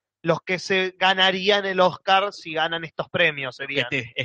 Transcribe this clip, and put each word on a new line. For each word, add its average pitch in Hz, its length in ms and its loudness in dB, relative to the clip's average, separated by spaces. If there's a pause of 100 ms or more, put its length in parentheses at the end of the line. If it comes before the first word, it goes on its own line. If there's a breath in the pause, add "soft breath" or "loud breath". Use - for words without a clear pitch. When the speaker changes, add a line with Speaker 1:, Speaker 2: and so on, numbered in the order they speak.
(220)
Speaker 1:
los 165 180 0
que 185 180 -4
se 185 400 -2
ganarían 190 680 0
el 190 140 -2
Oscar 190 520 2
si 160 220 -12
ganan 165 300 -2
estos - 260 -10
premios, 143 480 2
Speaker 2:
Que 135 60 -10
Speaker 1:
serían. 135 260 -2
Speaker 2:
te 120 220 -4 (120)